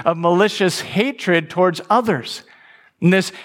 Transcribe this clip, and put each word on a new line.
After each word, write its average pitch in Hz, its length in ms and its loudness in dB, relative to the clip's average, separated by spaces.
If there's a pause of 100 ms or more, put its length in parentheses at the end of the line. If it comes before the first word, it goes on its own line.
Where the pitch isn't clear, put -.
of 165 120 0
malicious 175 640 2
hatred 180 680 -2
towards 180 400 0
others. 214 540 -2 (580)
And 175 100 4
this 190 200 0 (140)